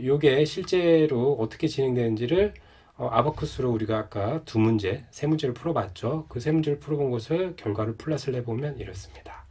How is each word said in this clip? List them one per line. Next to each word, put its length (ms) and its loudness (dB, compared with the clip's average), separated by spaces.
요게 420 6
실제로 880 2
어떻게 340 -2
진행되는지를, 840 2
어, 100 -4
아바쿠스로 640 0
우리가 260 0
아까 480 -4
두 140 -2
문제, 500 2
세 160 -8
문제를 300 0
풀어봤죠. 720 -4
그 100 -8
세 120 -2
문제를 280 0
풀어본 300 -2
것을 460 -4
결과를 420 -4
플롯을 380 -4
해보면 420 -6
이렇습니다. 720 -16